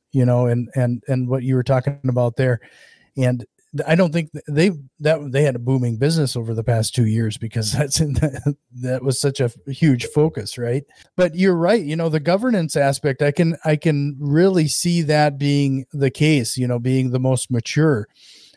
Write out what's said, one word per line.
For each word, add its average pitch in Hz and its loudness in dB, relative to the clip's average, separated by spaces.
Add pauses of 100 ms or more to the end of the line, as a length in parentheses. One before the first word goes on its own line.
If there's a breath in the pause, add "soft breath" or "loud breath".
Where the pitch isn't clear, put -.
(120)
you 127 2
know, 123 2
and, 120 0
and, 123 -2
and 127 -2
what 127 -2
you 131 0
were 127 0
talking 135 0
about 123 0
there. 127 0 (560 soft breath)
And 123 0 (280)
th-, 143 -6
I 160 2
don't 170 2
think 160 -2
th-, 147 -12
they, 160 2 (280)
that, 147 0
they 139 2
had 135 2
a 123 -6
booming 123 0
business 147 0
over 113 -6
the 110 -4
past 113 0
two 117 2
years 110 0
because 110 -6
<laughs> - -4
that's 143 0
in 147 0
the, 147 -2 (260)
that 127 -4
was 131 -2
such 139 -2
a 120 0 (180)
huge 135 2
focus, 147 -2
right? 123 -4 (320 soft breath)
But 175 0
you're 185 2
right, 180 2
you 151 -4
know, 165 -2
the 156 0
governance 190 0
aspect, 139 0
I 143 2
can, 165 2
I 156 2
can 143 0
really 160 2
see 170 0
that 151 2
being 139 0
the 139 0
case, 147 0
you 127 -2
know, 123 -2
being 127 0
the 127 -2
most 131 0
mature. 127 0 (480 loud breath)